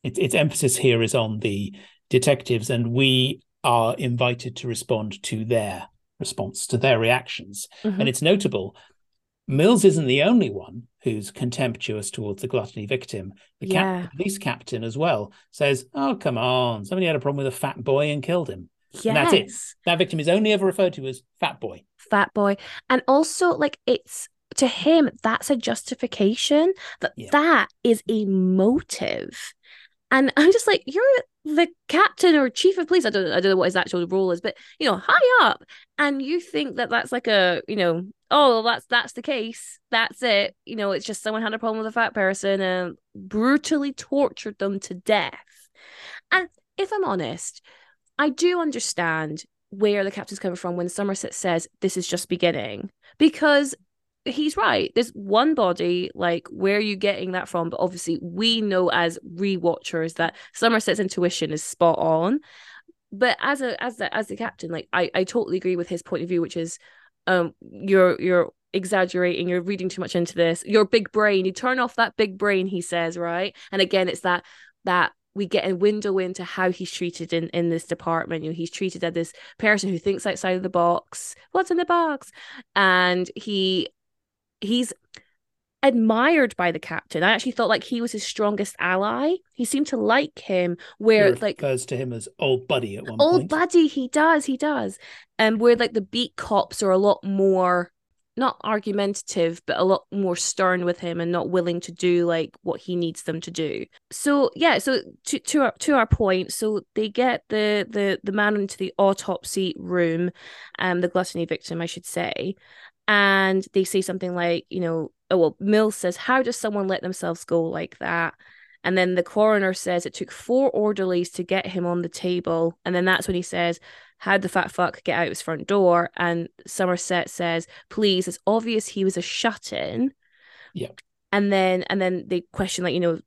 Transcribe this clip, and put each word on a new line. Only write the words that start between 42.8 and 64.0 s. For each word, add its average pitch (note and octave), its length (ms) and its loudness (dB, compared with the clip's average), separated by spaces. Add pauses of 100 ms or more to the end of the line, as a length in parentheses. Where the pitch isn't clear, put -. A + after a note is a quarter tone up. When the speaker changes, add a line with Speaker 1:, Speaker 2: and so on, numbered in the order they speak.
Speaker 2:
brutally C4 800 0
tortured - 640 -4
them G3 220 -4
to F#3+ 160 -12
death. - 760 -2 (600)
And F#4 180 2 (260)
if G4 160 -4
I'm G#4 140 -2
honest, E3+ 560 -6 (560)
I D4 120 2
do F4 320 2
understand E3 840 -2 (260)
where G3+ 340 2
the G3 80 -2
captain's G3 280 -12
coming F3+ 160 -4
from F3 200 -6
when F3 140 -4
Somerset G3 460 -6
says, E3+ 320 -2 (140)
"This F#3+ 160 -2
is F3+ 100 -6
just - 220 -6
beginning," E3 600 -2 (300)
because D4 560 4 (500)
he's D4 320 -2
right. A#2+ 360 0
There's A#3+ 180 0
one A3 440 2
body, F3+ 580 0
like, E3+ 360 -2
where G3 260 0
are G#3 60 0
you G#3 160 -2
getting F#3+ 340 -2
that F#3 160 -4
from? E3+ 220 -4
But - 100 -8
obviously F3+ 420 -2
we A3 400 -2
know F#3 280 2
as E3+ 360 0
rewatchers E3+ 880 -4
that E3+ 200 -2 (180)
Somerset's A3 460 0
intuition F3 520 -2
is D#3 120 -6
spot - 340 2
on. E3 440 0 (720)
But A3 260 0
as C#4 220 -2
a, B3 200 -4
as A#3+ 140 -6
the, - 180 -6